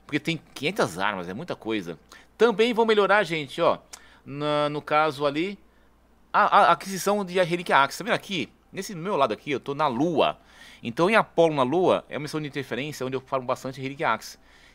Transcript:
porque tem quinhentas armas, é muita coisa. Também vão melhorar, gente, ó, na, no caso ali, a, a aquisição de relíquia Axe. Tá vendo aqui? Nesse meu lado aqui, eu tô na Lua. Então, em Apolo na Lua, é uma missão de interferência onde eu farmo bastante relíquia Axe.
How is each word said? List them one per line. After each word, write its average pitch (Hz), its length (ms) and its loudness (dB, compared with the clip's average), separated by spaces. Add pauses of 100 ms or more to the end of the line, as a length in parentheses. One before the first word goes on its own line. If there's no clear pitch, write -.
porque 147 140 -4
tem 160 220 -4 (120)
quinhentas 160 440 -4
armas, 95 300 -4
é 92 60 -8
muita 135 220 -8
coisa. 95 440 -6 (380)
Também 226 360 4
vão 226 120 2
melhorar, 208 380 4
gente, 156 380 -6
ó, 101 160 4 (480)
na, 147 440 -2
no 147 120 -6
caso 151 440 0
ali, 160 340 -2 (720)
a, 190 380 6
a - 20 6
aquisição 190 540 -2
de 180 180 0
relíquia 175 340 0
Axe. 139 200 2
Tá 175 80 -10
vendo 226 80 0
aqui? 160 360 -4 (220)
Nesse 190 240 -10
meu 170 220 -4
lado 127 160 2
aqui, 143 180 -8
eu 120 80 -2
tô 139 160 -8
na 151 120 0
Lua. 127 520 0 (420)
Então, 160 280 0
em 226 60 2
Apolo 165 380 4
na 139 100 2
Lua, 135 440 2
é - 80 -10
uma 131 60 -6
missão 151 180 -6
de 151 80 -8
interferência 135 580 -8
onde 131 120 -6
eu 123 40 -6
farmo 131 240 -6
bastante 131 360 -6
relíquia 143 280 -4
Axe. - 280 -4 (380)